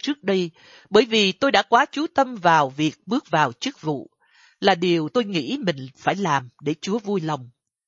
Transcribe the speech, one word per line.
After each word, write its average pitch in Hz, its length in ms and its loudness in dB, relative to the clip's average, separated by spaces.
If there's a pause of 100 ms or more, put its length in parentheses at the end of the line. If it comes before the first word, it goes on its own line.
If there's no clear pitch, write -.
trước 285 200 -6
đây, 185 280 -2 (400)
bởi 214 140 6
vì 214 280 2
tôi 277 200 0
đã 190 100 4
quá 233 280 2
chú 294 240 -4
tâm 254 200 0
vào 165 340 4
việc 147 280 -4 (100)
bước 233 240 -4
vào 147 220 0
chức - 280 -10
vụ, 151 300 -6 (500)
là 196 140 4
điều 170 340 0
tôi 247 160 -2
nghĩ 202 360 -6
mình 147 260 -6 (100)
phải 156 180 -2
làm 147 340 -2 (140)
để 147 180 -4
Chúa 202 180 -4
vui 202 220 -4
lòng. 143 300 -8 (380)